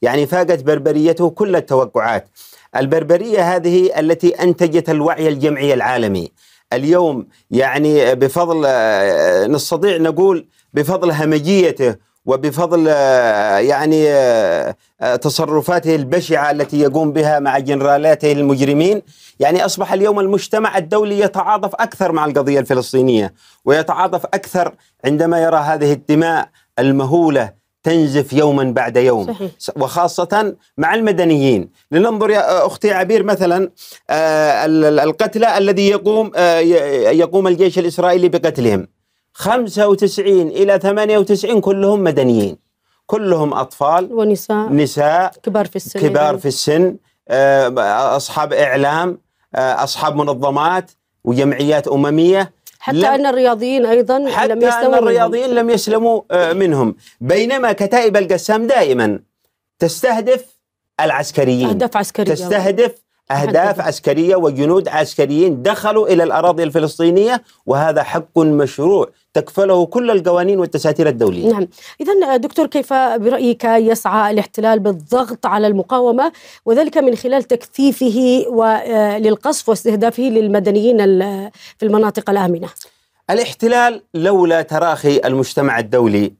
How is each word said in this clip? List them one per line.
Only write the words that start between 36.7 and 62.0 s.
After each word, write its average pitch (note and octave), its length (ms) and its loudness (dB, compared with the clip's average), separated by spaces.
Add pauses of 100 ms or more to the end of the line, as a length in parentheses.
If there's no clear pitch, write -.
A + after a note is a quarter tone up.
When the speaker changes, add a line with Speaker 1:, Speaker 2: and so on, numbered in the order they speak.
Speaker 1:
يقوم F3 280 2
الجيش F3+ 320 2
الإسرائيلي F3+ 500 2
بقتلهم، C3+ 600 0 (440)
خمسة G#3 560 0
وتسعين G3 600 2
إلى G3 340 2
ثمانية G#3 360 0
وتسعين G#3 420 0
كلهم G3 440 0
مدنيين، A#2+ 520 0 (500)
كلهم F3 480 0
أطفال، D#3 580 -2
Speaker 2:
ونساء، G#3+ 600 -2
Speaker 1:
نساء، D3+ 600 0 (100)
Speaker 2:
كبار G#3 240 -2
في - 100 -12
السن - 240 -10
Speaker 1:
كبار D3 260 2
Speaker 2:
أيضًا. C#3 120 -2
Speaker 1:
في C#3+ 100 -6
السن، D#3 480 0 (320)
آه، B2+ 880 2
أصحاب D3 360 -6
إعلام، C#3+ 680 -2 (360)
آه، C3 300 -2
أصحاب D3 320 -4
منظمات D3 760 -2 (340)
وجمعيات C#3 640 0
أممية. E3 640 2 (280)
Speaker 2:
حتى - 160 -4
Speaker 1:
لم-، E3 80 2
Speaker 2:
أن C#4 220 0
الرياضيين B3 600 0
أيضًا B3 440 0
Speaker 1:
حتى A3 180 0
Speaker 2:
لم A3+ 140 -2
Speaker 1:
أن A#3+ 60 4
Speaker 2:
يسلموا A#3 200 0
منهم. B3+ 140 4
Speaker 1:
الرياضيين A#3 480 0
لم A#3 200 0
يسلموا، A3 500 0 (100)
آه، F3 220 0
منهم، D3+ 420 0 (260)
بينما A3+ 520 0
كتائب G#3 440 0
القسام G#3 500 0
دائمًا B2+ 540 2 (580)
تستهدف A#3 640 -2 (560)
العسكريين، C3 680 0
Speaker 2:
أهداف G#3+ 280 -2
عسكرية. G3+ 380 -2